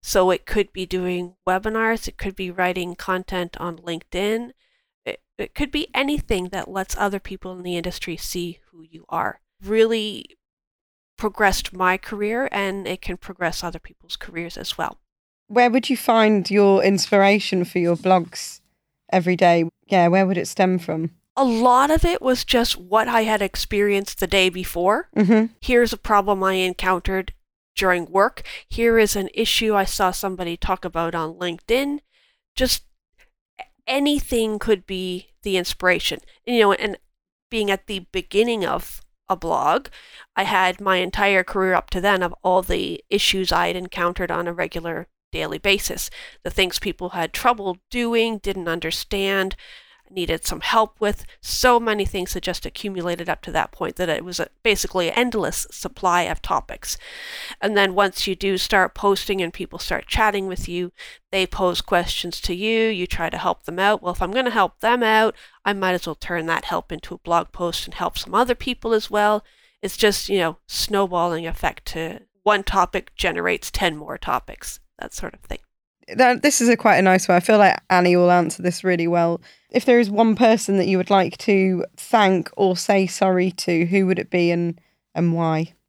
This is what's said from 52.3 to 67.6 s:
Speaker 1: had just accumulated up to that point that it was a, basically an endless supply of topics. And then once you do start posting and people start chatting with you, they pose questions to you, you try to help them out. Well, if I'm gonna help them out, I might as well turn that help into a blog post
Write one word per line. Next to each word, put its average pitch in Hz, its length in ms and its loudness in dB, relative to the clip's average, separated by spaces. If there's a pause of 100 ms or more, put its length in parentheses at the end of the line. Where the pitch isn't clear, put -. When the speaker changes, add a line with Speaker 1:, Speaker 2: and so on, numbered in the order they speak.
Speaker 1:
had 180 80 -6
just 185 240 -6
accumulated 180 640 -6
up - 100 -4
to - 100 -14
that - 220 -2
point - 240 -8
that 175 140 -2
it 156 120 -2
was 175 160 -10
a, - 80 -4 (160)
basically 185 460 0
an - 80 -4
endless 226 540 -2
supply 175 540 -2
of - 180 -6
topics. - 560 -6 (640)
And 208 160 -2
then 190 160 2
once 196 320 0
you 190 100 -4
do 196 220 -2
start 185 360 2
posting 196 460 0
and 170 140 -4
people - 240 -12
start - 280 -6
chatting 202 420 0
with 180 200 -8
you, 175 240 -6 (380)
they 190 160 0
pose 180 340 -2
questions 175 600 -2
to 180 120 -2
you, 220 360 0
you 180 160 -4
try 165 240 -4
to - 80 -8
help 175 260 -4
them 175 140 -8
out. 202 240 2
Well, 175 100 -4
if - 80 -6
I'm 185 120 -2
gonna 247 180 0
help 208 300 0
them 240 220 2
out, 220 320 4 (300)
I 202 80 0
might 190 220 0
as 175 100 -4
well 160 120 -6
turn 170 280 -6
that 165 220 -2
help 175 260 -4
into - 220 -12
a - 40 -16
blog - 340 -2
post 170 340 -6